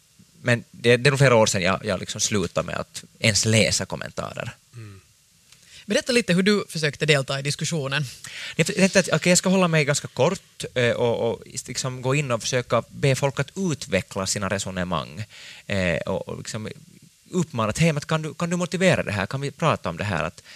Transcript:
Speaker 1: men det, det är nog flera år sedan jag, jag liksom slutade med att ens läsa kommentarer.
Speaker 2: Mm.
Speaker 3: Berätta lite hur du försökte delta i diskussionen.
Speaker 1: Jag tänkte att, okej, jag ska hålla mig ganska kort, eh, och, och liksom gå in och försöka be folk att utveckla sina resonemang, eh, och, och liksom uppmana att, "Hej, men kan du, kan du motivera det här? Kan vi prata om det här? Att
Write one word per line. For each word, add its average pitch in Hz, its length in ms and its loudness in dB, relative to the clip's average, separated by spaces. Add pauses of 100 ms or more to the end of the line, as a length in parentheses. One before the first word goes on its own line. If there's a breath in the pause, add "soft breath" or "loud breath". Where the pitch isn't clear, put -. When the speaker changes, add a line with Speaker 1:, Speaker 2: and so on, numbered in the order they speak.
(420)
Speaker 1:
men 120 280 0
det, 120 260 4
det 123 120 2
är - 20 4
nog 135 80 2
flera 131 160 8
år 110 120 8
sedan 98 160 0
jag, 92 220 0
jag 95 160 -2
liksom 104 200 -8
slutade 85 460 -2
med 82 100 -6
att - 280 -10 (140)
ens - 260 0
läsa 107 420 2
kommentarer. - 640 -10 (260)
Speaker 2:
Mm. 104 240 -18 (840 loud breath)
Speaker 3:
Berätta 262 260 0
lite 240 200 4
hur 180 100 4
du 202 260 2
försökte 151 380 -4
delta 139 320 2
i 139 40 -8
diskussionen. 143 640 -2 (520 loud breath)
Speaker 1:
Jag 165 100 2
tänkte 190 340 4
att, - 120 2
okej, 160 180 2
jag 180 80 6
ska - 100 0
hålla 185 200 4
mig 156 160 4
ganska 139 240 -2
kort, - 560 -2 (100)
eh, 120 160 4
och, 117 400 0
och - 120 -6 (240)
liksom 127 360 -8
gå 131 120 2
in 143 160 0
och 113 120 -2
försöka 123 460 0
be 131 260 2
folk 139 260 0
att 135 160 -4
utveckla 98 720 -2
sina 101 220 -2
resonemang, 92 760 -4 (420 loud breath)
eh, 92 300 0
och, 87 320 -6
och 82 100 -8
liksom 107 300 -10 (640)
uppmana 123 400 -2
att, - 80 -4
"Hej, 160 140 4
men 143 80 -4
kan 156 220 -4
du, 151 120 -10
kan 170 160 -4
du 180 60 -2
motivera 175 460 0
det - 100 -4
här? 101 140 -2
Kan 135 140 -6
vi 139 100 -6
prata 131 380 0
om 82 80 -4
det 80 80 -4
här? 85 200 -2
Att - 180 -8 (140 loud breath)